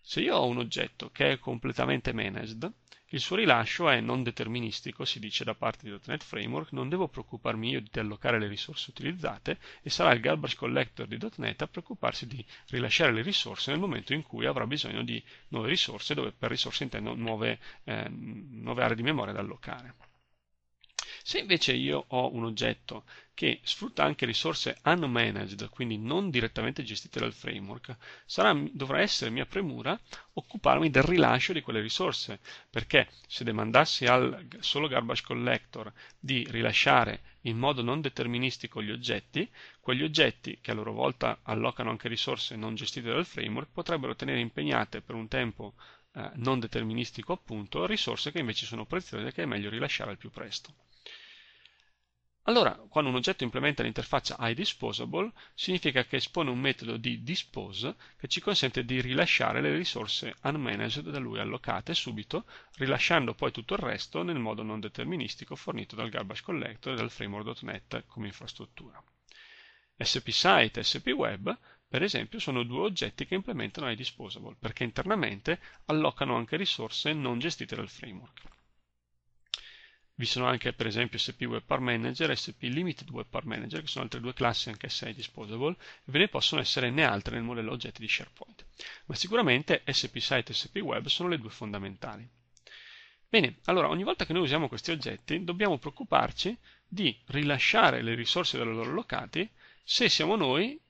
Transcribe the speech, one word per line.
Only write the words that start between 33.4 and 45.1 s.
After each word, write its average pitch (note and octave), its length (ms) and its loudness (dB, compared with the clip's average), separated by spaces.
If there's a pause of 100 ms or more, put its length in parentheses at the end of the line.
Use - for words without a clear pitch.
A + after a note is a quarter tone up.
demandassi A2+ 600 6
al B2+ 420 6
g-, - 120 -16
solo D3 280 0
garbage B2 340 0
collector A#2+ 720 -2 (260)
di B2+ 300 0
rilasciare A2+ 920 4
in A2+ 160 -2
modo C3 240 2
non B2+ 180 0
deterministico B2 840 -2
gli G#2+ 80 -4
oggetti, A#2+ 560 -2 (340)
quegli B2+ 220 0
oggetti D3+ 600 2
che - 80 -8
a A2+ 40 0
loro G#2+ 180 -4
volta A#2+ 500 0
allocano A2+ 480 -2
anche A#2 180 -4
risorse A#2+ 480 -2
non A2 180 -4
gestite A#2 360 -6
dal D#3 160 0
framework A2+ 440 -6
potrebbero C#3 460 -4
tenere C3+ 240 0
impegnate A#2 640 -2
per - 120 -10